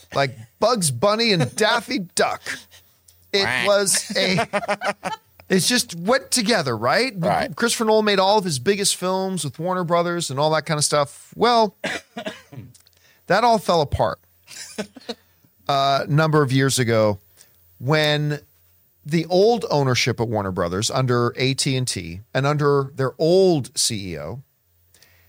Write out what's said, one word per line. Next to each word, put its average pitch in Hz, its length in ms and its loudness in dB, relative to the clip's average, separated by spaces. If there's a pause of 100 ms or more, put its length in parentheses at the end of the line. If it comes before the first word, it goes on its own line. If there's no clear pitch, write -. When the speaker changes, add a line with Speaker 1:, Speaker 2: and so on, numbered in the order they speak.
(140)
Speaker 1:
Like 135 220 0 (240)
Bugs 208 320 2
Bunny 208 420 2
and 156 220 0
Speaker 2:
<laughs> - 0 -
Speaker 1:
Daffy 233 440 0
Duck. - 420 -2 (920)
It 196 100 2
Speaker 2:
Quack. 196 240 0
Speaker 1:
was 202 480 0
a, 190 320 0 (640)
Speaker 2:
<laughs> - 400 -16
Speaker 1:
it 185 100 2
just 240 360 -2
went 233 360 -2
together, 180 460 0
right? 170 400 0
Speaker 2:
Right. 165 380 -2
Speaker 1:
Christopher 233 300 -2
Nolan 220 200 4
made 202 140 2
all 196 180 4
of 196 80 0
his 151 140 -2
biggest 190 360 0
films 190 480 -2
with 139 160 -8
Warner 180 240 -2
Brothers 170 460 0
and 135 100 -4
all 156 120 2
that 156 140 0
kind 156 120 -2
of 147 80 0
stuff. - 500 -2
Well, 226 400 2 (800)
<coughs> - 720 -20
that 202 160 2
all 233 140 4
fell 175 240 2
apart 117 380 -2 (580)
<laughs> - 880 -14
a 139 400 0
number 156 340 2
of 131 100 0
years 135 280 2
ago 110 400 2 (600)
when 147 600 0 (680)
the 160 200 0
old 196 420 4
ownership 131 500 0
at 113 100 -2
Warner 101 220 -2
Brothers 90 380 -2
under 123 460 0
A 135 180 0
T 131 220 -2
and 127 120 -2
T 87 340 -8 (120)
and 135 140 0
under 143 480 0
their 131 240 -4
old 170 580 2
C 98 360 -4
E 78 60 -8
O 95 220 -10 (880)